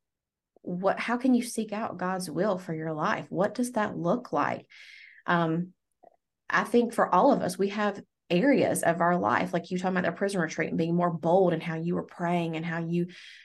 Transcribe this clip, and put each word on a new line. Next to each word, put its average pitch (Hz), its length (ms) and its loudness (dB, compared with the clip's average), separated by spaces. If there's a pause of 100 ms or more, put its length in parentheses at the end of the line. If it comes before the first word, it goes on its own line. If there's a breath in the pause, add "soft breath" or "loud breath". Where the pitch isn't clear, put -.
(600)
what, 190 400 -2
how 233 160 -2
can 254 180 2
you 240 80 2
seek 220 300 -6
out 214 240 -6
God's 185 340 -4
will 185 280 0
for 180 160 -8
your 160 180 -4
life? 156 380 -2
What 202 240 0
does 247 180 -4
that 214 240 -2
look 175 380 -2
like? 98 320 -2 (600 loud breath)
Um, 170 420 0 (840)
I 175 140 2
think 233 280 2
for - 200 0
all 214 200 6
of - 80 2
us, - 180 -4
we 196 120 0
have 202 280 -2 (300)
areas 180 540 4
of 170 180 2
our 175 160 4
life, 180 380 0
like 175 160 -4
you 180 80 -2
talking 185 180 -2
about 180 100 0
the 170 80 0
prison 202 280 -2
retreat 160 260 -2
and - 80 -4
being 165 180 0
more 175 160 2
bold 180 440 4
and 160 80 -4
how 165 140 -6
you 170 180 -4
were 175 80 -2
praying 170 520 -2
and 160 120 -6
how 170 140 -4
you, 170 260 -2 (380 loud breath)